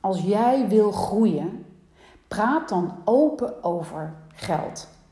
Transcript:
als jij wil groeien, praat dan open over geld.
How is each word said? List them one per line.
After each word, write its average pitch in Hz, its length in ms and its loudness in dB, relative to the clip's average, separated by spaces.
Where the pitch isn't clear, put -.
als 190 200 -2
jij 226 480 2
wil 208 240 4
groeien, 196 720 0
praat 262 400 -2
dan 180 260 -2
open 262 600 2
over 160 500 -4
geld. - 540 -6